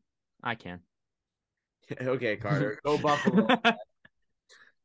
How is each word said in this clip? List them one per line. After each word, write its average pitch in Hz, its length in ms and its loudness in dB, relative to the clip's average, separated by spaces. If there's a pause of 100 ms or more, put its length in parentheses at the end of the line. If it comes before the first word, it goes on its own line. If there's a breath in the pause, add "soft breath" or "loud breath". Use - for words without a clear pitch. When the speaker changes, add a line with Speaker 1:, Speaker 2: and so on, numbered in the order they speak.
(420)
Speaker 1:
I 117 120 -4
can. 90 260 -12 (1080)
Speaker 2:
<laughs> - 120 -10
Okay, 123 360 -2
Carter. 107 480 -2
Go 147 140 2
Speaker 1:
<laughs> - 40 -4
Speaker 2:
Buffalo. 165 440 2 (1400 soft breath)